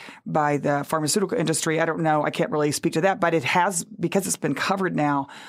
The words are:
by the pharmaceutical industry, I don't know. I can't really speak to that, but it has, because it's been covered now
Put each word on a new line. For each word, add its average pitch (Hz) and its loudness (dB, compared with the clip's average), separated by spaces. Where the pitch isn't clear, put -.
by 147 2
the 143 0
pharmaceutical 160 0
industry, 160 0
I 165 4
don't 165 -2
know. 156 2
I 151 0
can't - -2
really 151 0
speak 160 -2
to 160 2
that, 190 2
but 170 2
it 156 2
has, 175 0
because 175 -2
it's - -2
been 147 -2
covered 190 0
now 143 0